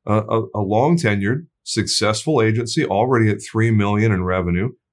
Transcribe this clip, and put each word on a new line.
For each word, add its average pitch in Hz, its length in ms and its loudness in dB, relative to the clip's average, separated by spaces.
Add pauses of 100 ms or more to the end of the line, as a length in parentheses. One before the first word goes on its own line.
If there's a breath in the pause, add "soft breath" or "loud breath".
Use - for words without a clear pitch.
a, 104 100 0
a, 110 260 0 (140)
a 107 40 -2
long 117 380 2
tenured, 107 500 -2 (160)
successful 110 760 -2
agency 113 440 0
already 113 440 2
at 101 120 -2
three 113 300 0
million 104 400 2
in 90 140 0
revenue? 92 460 -2 (220)